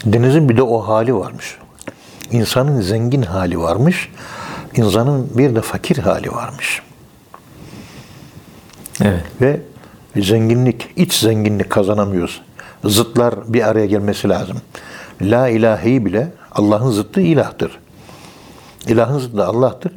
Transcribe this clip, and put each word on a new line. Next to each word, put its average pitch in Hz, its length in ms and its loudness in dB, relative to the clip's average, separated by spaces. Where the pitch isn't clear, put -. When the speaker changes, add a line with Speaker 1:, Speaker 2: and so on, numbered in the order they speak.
Speaker 1:
Denizin 127 440 4
bir 117 80 4
de 127 60 4
o 117 160 2
hali 113 260 2
varmış. 76 420 -8
İnsanın 123 480 0
zengin 117 420 0
hali 90 380 -2
varmış. 101 480 0
İnsanın 120 580 2
bir 127 200 4
de 110 80 0
fakir - 360 -4
hali 92 340 -2
varmış. - 500 -8
Speaker 2:
Evet. 90 220 0
Speaker 1:
Ve 147 200 2
zenginlik, 113 800 2
iç - 180 0
zenginlik 107 560 0
kazanamıyoruz. 101 720 0
Zıtlar 113 500 2
bir - 160 2
araya 107 180 2
gelmesi 101 420 0
lazım. 90 280 -2
La 117 260 2
ilaheyi 113 580 2
bile, 113 260 -2
Allah'ın 104 380 2
zıttı 107 300 -2
ilahtır. - 580 0
İlahın 117 300 2
zıttı 120 280 -2
Allah'tır. 120 500 -2